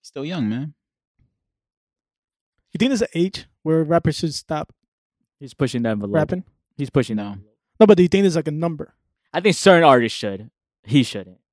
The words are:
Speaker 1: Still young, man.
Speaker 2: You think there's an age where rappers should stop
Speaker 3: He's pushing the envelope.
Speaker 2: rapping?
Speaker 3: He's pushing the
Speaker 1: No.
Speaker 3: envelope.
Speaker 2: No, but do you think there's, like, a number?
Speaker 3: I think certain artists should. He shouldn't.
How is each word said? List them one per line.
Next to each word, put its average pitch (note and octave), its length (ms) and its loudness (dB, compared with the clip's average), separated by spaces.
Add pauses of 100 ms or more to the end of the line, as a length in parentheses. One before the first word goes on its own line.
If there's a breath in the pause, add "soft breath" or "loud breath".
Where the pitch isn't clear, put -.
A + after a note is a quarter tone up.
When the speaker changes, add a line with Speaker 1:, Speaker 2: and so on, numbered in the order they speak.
Speaker 1:
Still C3+ 220 -16
young, D#3+ 220 -6
man. C3+ 280 -8 (2000)
Speaker 2:
You - 40 -2
think A3+ 140 4
there's A#3 100 0
an - 140 0
age F3 300 -2 (180)
where D#3+ 200 0
rappers E3 340 0
should D#3 180 -4
stop - 360 -10 (680)
Speaker 3:
He's C3+ 160 -20
pushing B2 260 -4
the A#2 80 -2
envelope. G#2 260 -6
Speaker 2:
rapping? E3 280 -4 (320)
Speaker 3:
He's C#3 160 -10
pushing A2+ 260 -2
the G#2 60 -6
Speaker 1:
No. G2+ 80 -12
Speaker 3:
envelope. - 260 -20 (220)
Speaker 2:
No, A3 80 8
but G3+ 100 8
do F3+ 60 4
you F3 60 2
think G3 140 -2
there's, F3 120 0
like, D#3+ 120 -4
a D#3 40 -6
number? D#3 420 -8 (400)
Speaker 3:
I E3 80 -4
think F#3 140 2
certain F3 280 6
artists B2 340 4
should. G#2 340 -10 (320)
He B2 200 2
shouldn't. F#2 360 -10 (140)